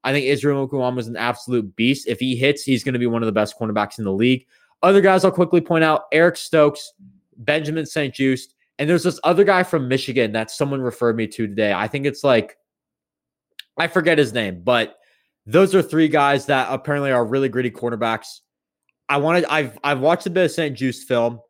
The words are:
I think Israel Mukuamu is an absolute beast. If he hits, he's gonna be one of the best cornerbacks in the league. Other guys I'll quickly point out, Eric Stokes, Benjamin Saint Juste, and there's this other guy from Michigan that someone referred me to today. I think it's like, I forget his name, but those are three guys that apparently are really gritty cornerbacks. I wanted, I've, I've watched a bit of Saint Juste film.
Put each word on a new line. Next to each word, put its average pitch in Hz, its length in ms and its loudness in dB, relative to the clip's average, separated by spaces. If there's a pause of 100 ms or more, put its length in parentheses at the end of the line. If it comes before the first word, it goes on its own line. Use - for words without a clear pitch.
I 135 80 0
think 139 140 0
Israel 139 420 0
Mukuamu 127 300 -2
is 113 100 -8
an 117 80 -10
absolute 117 600 -4
beast. 127 300 0
If 113 140 -4
he 127 160 -2
hits, 139 260 0
he's 131 220 0
gonna 127 140 -2
be 120 80 -2
one 117 160 -2
of 113 40 -2
the 110 60 -2
best 107 260 -2
cornerbacks 107 400 -4
in 110 60 -8
the 98 80 -2
league. 123 340 0 (360)
Other 196 180 6
guys 185 240 4
I'll 185 80 4
quickly 175 300 2
point 165 200 0
out, 156 200 2 (100)
Eric 170 240 4
Stokes, - 560 0 (460)
Benjamin 151 480 -4
Saint 143 280 -4
Juste, 135 380 -2 (280)
and 147 80 -2
there's 170 140 2
this 175 220 -2
other 165 180 4
guy 180 220 4
from 139 240 -2
Michigan 127 420 0
that 113 220 -4
someone 139 280 -4
referred 120 360 -2
me 113 100 -2
to 110 220 -6
today. 104 240 -2
I 101 160 -2
think 139 180 -6
it's 139 160 -4
like, 123 340 2 (1200)
I 165 120 -2
forget 165 300 2
his 120 140 2
name, 101 300 -4
but 117 360 0 (480)
those 185 280 4
are 185 80 4
three 160 240 2
guys 143 400 2
that 131 240 0
apparently 139 400 -4
are 120 160 2
really 135 220 -2
gritty 120 240 -4
cornerbacks. 113 680 -6 (680)
I 143 80 0
wanted, 160 300 2
I've, 147 360 -4
I've 143 160 0
watched 165 280 0
a 185 40 -4
bit 180 140 2
of 156 80 0
Saint 147 260 -4
Juste 131 300 -6
film. 117 420 0